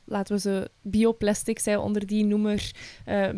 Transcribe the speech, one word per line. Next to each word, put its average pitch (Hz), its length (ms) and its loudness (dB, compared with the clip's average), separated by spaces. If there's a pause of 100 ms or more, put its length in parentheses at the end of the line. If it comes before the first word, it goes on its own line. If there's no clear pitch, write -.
laten 202 300 -2
we 202 60 2
ze 196 300 -2 (120)
bioplastics, 214 800 2
hè, 208 140 2
onder 208 280 -2
die 208 180 2
noemer, 208 460 0 (340)
eh, 196 340 0